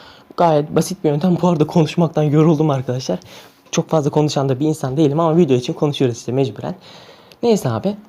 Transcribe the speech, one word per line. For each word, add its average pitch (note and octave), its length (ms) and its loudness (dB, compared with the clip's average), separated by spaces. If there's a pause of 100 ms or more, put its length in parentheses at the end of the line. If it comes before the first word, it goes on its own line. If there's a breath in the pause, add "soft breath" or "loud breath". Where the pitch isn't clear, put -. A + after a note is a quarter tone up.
(360 loud breath)
Gayet D#3 400 2
basit - 280 -4
bir D#3+ 40 2
yöntem. E3 340 0
Bu F3 60 2
arada D3+ 180 2
konuşmaktan D#3 560 0
yoruldum D3+ 480 2
arkadaşlar. C3 480 -4 (520 loud breath)
Çok - 180 -2
fazla D3+ 220 0
konuşan D3 380 0
da B2+ 120 -2
bir D3+ 60 0
insan C#3+ 300 -4
değilim D#3 240 2
ama D#3+ 160 2
video C#3+ 200 4
için B2 160 -2
konuşuyoruz C#3 460 -2
işte - 140 -10
mecburen. B2+ 420 -4 (680 loud breath)
Neyse G#3+ 260 2
abi. F3 280 -4 (120)